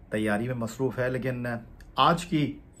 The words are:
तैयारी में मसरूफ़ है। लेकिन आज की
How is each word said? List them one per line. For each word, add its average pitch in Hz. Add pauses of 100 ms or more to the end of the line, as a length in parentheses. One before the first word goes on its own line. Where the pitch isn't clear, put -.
(120)
तैयारी 107
में 127
मसरूफ़ 117
है। 123
लेकिन 123 (380)
आज 165
की 147 (180)